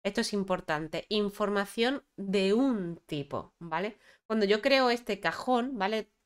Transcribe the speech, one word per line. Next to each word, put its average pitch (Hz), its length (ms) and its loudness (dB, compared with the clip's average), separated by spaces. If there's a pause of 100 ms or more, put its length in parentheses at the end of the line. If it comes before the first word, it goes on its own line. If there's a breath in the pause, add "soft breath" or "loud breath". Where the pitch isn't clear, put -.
Esto 196 180 0
es - 100 -2
importante, 180 760 -4
información 208 920 0 (140)
de 196 380 2
un 214 420 0 (100)
tipo, 139 540 -6
¿vale? 170 380 -6 (280 soft breath)
Cuando 220 180 2
yo 202 160 4
creo 269 300 4
este 233 300 -2
cajón, 240 580 -2
¿vale? 208 320 -2 (160)